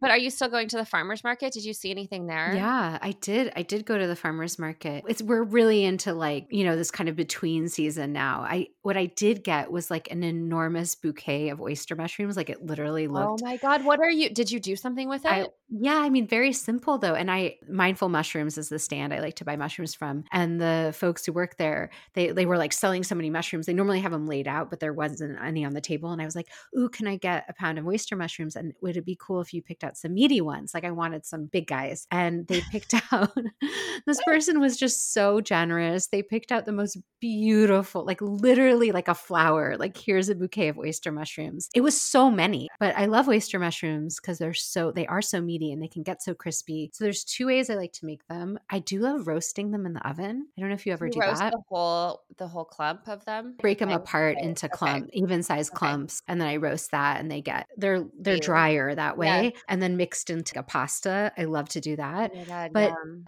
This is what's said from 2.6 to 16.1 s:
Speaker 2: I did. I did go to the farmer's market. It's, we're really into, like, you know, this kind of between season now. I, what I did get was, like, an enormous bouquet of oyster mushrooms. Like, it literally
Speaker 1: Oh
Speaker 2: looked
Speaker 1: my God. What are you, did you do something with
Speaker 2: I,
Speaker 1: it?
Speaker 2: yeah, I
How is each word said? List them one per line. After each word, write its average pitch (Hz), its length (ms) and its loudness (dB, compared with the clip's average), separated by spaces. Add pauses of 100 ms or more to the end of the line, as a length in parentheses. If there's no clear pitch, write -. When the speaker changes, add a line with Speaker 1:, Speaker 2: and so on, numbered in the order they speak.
Speaker 2:
I 196 120 -4
did. 214 420 -2
I 175 80 -4
did 208 240 -4
go 220 120 0
to 190 100 0
the 175 80 -2
farmer's 160 420 -4
market. 156 500 -6
It's, 226 140 -4
we're 226 220 2
really 220 400 6
into, 190 300 0
like, 151 360 -2
you 202 140 2
know, 170 120 4
this 165 140 -2
kind 165 180 -2
of 160 80 -2
between 165 520 0
season 151 440 -2
now. 135 300 0
I, - 260 -2 (140)
what 196 140 0
I 185 100 2
did 202 380 0
get 151 260 0
was, 175 200 -4
like, 160 200 -4
an 170 140 -2
enormous 165 720 0
bouquet 151 540 -2
of 143 100 -8
oyster 147 340 -6
mushrooms. 180 420 -4
Like, 175 140 -2
it 143 140 -10
literally 156 440 -2
Speaker 1:
Oh 143 40 -4
Speaker 2:
looked 214 300 0
Speaker 1:
my 247 160 -4
God. 277 260 2
What 294 160 6
are 330 100 6
you, 311 200 2
did 220 200 0
you 240 100 -2
do 190 160 -4
something 254 320 -4
with 269 180 -4
Speaker 2:
I, 196 160 4
Speaker 1:
it? - 80 -6 (180)
Speaker 2:
yeah, 262 300 2
I 294 120 2